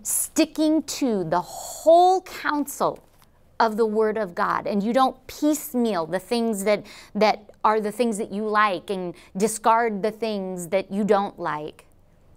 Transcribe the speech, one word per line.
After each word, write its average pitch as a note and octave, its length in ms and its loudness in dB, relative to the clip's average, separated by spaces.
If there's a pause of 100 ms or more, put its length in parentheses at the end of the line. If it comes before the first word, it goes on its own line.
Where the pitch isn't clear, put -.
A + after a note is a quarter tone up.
sticking D#4 800 0
to G#3 420 -2
the D#3+ 160 -2
whole F4+ 800 4
counsel - 840 -2 (560)
of A3 180 2
the A#3 80 2
Word G#3+ 320 0
of F#3 180 -6
God, F3+ 320 -2
and G3+ 160 0
you A#3 80 -2
don't B3+ 360 2
piecemeal A#3+ 800 -2
the E3+ 140 -4
things A3+ 460 -2
that, G#3 200 0 (280)
that G#3 360 0 (140)
are A3 160 2
the G#3 120 -4
things A#3 260 -2
that A3+ 140 -8
you G#3 140 -6
like G#3 440 0
and F#3 240 -6 (240)
discard A3+ 640 0
the G#3+ 80 0
things F#3+ 580 -6
that F#3+ 220 -2
you G3+ 140 -2
don't G3 340 2
like, D3+ 460 -8 (500)